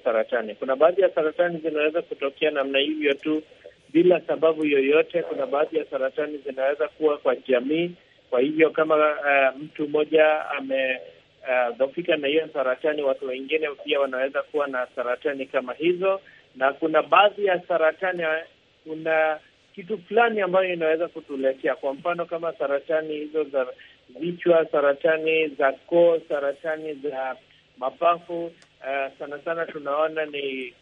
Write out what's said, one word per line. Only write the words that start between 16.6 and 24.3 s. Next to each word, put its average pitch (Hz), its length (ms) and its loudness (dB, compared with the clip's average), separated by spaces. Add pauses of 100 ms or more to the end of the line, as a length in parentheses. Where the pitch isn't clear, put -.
kuna 156 300 2
baadhi 202 420 4
ya 180 220 2
saratani, 170 560 0
ah, 160 200 -2 (400)
kuna 160 560 -2 (360)
kitu 202 220 -8
fulani 214 440 2
ambayo 185 320 2
inaweza 165 340 0
kutuletea. 135 680 -2
Kwa 139 180 -4
mfano 170 320 -4
kama 165 280 -6
saratani 156 640 -2
hizo 151 260 -4
za 135 240 -2 (520)
vichwa, 165 520 2